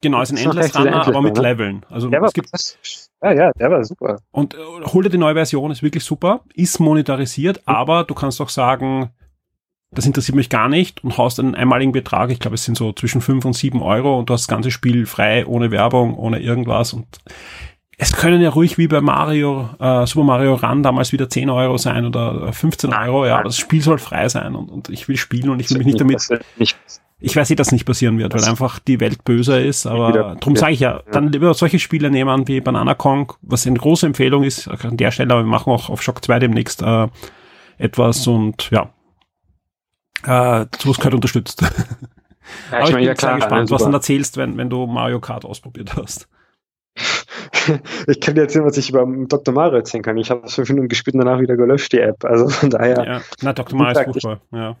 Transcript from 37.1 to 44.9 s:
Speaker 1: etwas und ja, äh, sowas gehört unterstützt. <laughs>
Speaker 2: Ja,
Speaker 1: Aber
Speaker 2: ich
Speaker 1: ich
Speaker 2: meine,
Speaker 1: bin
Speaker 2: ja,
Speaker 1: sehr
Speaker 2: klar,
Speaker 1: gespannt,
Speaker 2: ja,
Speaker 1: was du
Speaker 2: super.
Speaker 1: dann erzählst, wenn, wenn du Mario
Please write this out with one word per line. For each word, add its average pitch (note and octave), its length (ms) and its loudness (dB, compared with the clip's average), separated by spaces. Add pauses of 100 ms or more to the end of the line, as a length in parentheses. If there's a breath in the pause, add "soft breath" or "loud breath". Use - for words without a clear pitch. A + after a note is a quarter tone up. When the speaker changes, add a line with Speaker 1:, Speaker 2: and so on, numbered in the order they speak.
Speaker 1:
etwas A#2+ 500 0
und A2 440 0
ja, A2 180 0 (1400)
äh, B2 400 2 (140)
sowas C3+ 180 2
gehört C3 180 2
unterstützt. - 480 0
<laughs> - 100 2 (1000 loud breath)
Speaker 2:
Ja, B2 60 0
Speaker 1:
Aber A#2+ 60 2
Speaker 2:
ich D#3 40 4
Speaker 1:
ich D3+ 60 4
Speaker 2:
meine, - 20 2
Speaker 1:
bin B2 40 2
Speaker 2:
ja, B2+ 80 4
Speaker 1:
sehr C3 80 2
Speaker 2:
klar, B2+ 200 0
Speaker 1:
gespannt, A#2 160 0
Speaker 2:
ja, A#2 80 2
Speaker 1:
was A2+ 80 0
du C#3 80 2
Speaker 2:
super. A2+ 80 4
Speaker 1:
dann C#3+ 100 4
erzählst, C#3 440 0
wenn, B2 180 -4
wenn B2 140 -6
du B2+ 160 -4
Mario A#2+ 340 -2